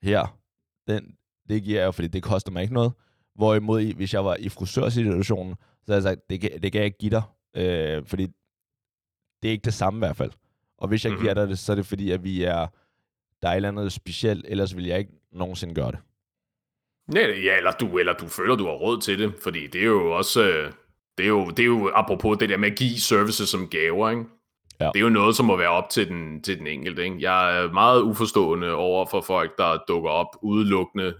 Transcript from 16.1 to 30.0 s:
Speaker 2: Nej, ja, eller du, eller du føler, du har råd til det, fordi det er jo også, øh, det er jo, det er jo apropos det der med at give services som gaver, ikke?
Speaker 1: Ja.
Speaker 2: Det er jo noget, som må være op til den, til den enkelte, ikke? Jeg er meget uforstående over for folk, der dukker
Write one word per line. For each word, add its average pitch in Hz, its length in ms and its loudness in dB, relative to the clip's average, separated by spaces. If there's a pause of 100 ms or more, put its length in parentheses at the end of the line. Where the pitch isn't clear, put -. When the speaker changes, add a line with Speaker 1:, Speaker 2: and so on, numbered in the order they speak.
Speaker 2:
Nej, 208 80 4
ja, 95 340 2
eller 92 140 4
du, 92 280 0
eller 87 140 4
du 87 160 -6
føler, 98 280 0
du 104 80 0
har 85 80 -2
råd 101 280 -2
til 98 180 -2
det, 104 140 0 (100)
fordi 82 240 -6
det 87 140 -6
er 101 60 2
jo 90 300 4
også, 98 260 2
øh, 78 300 2 (460)
det 92 60 0
er 101 40 4
jo, 101 220 2
det 85 100 -2
er 120 60 4
jo 110 280 2
apropos 104 440 2
det 107 100 0
der 98 80 0
med 104 140 2
at 101 80 -6
give 120 200 -2
services 107 500 2
som 92 200 -4
gaver, 82 420 0
ikke? 117 140 -4 (560)
Speaker 1:
Ja. 78 140 0
Speaker 2:
Det - 20 -2
er 98 40 2
jo 113 80 4
noget, 110 280 4
som - 100 4
må 98 100 4
være 87 120 2
op 87 200 2
til 101 200 0
den, 80 340 -8
til 95 160 -4
den 78 80 -10
enkelte, 80 380 -6
ikke? 92 160 -6
Jeg 90 380 2
er 87 140 0
meget 120 300 6
uforstående 95 720 2
over 90 320 0
for 98 140 -2
folk, 85 380 -2
der 85 200 2 (100)
dukker 82 220 0